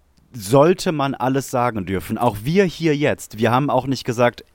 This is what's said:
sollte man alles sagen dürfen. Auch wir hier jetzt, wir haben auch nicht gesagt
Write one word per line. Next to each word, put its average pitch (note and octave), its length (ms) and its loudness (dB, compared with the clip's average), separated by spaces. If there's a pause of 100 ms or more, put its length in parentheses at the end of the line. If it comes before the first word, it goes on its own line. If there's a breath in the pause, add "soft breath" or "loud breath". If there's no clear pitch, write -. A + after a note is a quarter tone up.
(360)
sollte C#3+ 540 4
man C#3 240 -2
alles C3 380 -2
sagen A#2+ 340 -2
dürfen. F#2+ 320 -4
Auch A2 240 0
wir E3+ 220 2
hier D#3+ 320 0
jetzt, A#2+ 420 -4
wir A2+ 140 2
haben C3+ 180 2
auch B2+ 160 0
nicht C3+ 160 -4
gesagt A#2+ 420 0 (100)